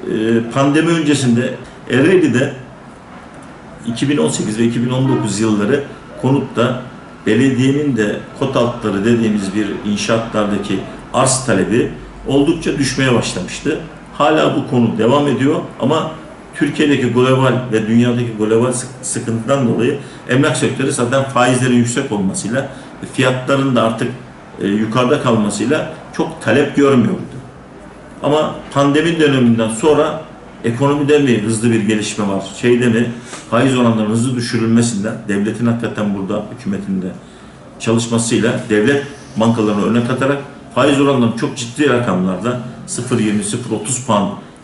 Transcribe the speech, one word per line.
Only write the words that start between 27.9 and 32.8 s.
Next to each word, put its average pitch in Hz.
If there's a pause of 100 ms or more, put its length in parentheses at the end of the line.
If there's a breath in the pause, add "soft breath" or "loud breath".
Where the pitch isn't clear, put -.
Ama 147 (200)
pandemi 151
döneminden 120
sonra 151 (440)
ekonomide 139
mi 120
hızlı 113
bir 107
gelişme 104
var, 95 (180)
şeyde 123